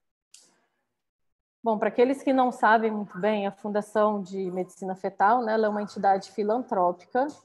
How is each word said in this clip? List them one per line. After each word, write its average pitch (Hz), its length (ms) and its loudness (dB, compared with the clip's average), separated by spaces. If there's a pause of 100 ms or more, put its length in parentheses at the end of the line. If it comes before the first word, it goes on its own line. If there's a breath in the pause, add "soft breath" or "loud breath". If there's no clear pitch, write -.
(1600 soft breath)
Bom, 220 140 0
pra 214 120 0
aqueles 254 340 2
que 277 100 0
não 254 180 2
sabem 220 400 2
muito 208 280 -8
bem, 208 260 0
a 196 60 -2
Fundação 208 720 -2
de 190 280 -8
Medicina 185 460 -8
Fetal, 208 480 0
né, 220 100 -2
ela 220 140 2
é - 20 2
uma 208 120 -4
entidade 196 500 -2
filantrópica 214 960 -2 (180)